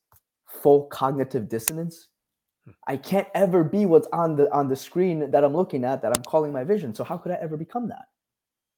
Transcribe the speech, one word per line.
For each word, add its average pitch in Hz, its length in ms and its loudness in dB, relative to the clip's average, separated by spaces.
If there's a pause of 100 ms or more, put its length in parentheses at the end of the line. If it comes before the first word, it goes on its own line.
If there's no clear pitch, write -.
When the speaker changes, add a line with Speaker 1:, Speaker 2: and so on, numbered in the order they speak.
(460)
Speaker 1:
full 143 400 4
cognitive 135 640 -4
dissonance? 160 580 -6 (580)
Speaker 2:
Hmm. 101 60 -20 (160)
Speaker 1:
I 135 100 -4
can't 190 380 -2
ever 180 280 4
be 196 220 0
what's 165 280 6
on 165 240 0
the, 143 160 4
on 143 160 2
the 131 60 -2
screen 165 560 -2
that 143 120 4
I'm 139 120 4
looking 156 300 -2
at, 131 160 -2
that 113 160 -2
I'm 120 60 -10
calling 151 300 -2
my 127 100 -6
vision. 160 320 -4
So - 80 -8
how 170 140 -8
could 175 160 -8
I 170 80 -6
ever 156 160 -8
become 208 320 -8
that? - 160 -16 (720)